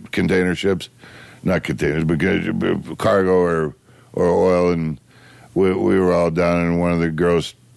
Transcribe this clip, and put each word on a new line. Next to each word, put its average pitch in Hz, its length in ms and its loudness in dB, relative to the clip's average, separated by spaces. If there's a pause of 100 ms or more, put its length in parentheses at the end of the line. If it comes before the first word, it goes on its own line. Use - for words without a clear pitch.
(120)
container 90 440 0
ships, 95 340 -2 (540)
not - 200 0
containers, 76 400 -2
but 80 160 0
ca-, 90 760 -2
cargo 98 420 2
or, 82 360 0 (380)
or - 140 0
oil, 87 440 2
and 80 280 -4 (560)
we, 92 180 2
we 95 260 2
were 90 140 2
all 87 180 2
down, 87 340 0
and 85 140 0
one 87 140 0
of 85 60 0
the 85 100 0
girls 85 440 0 (240)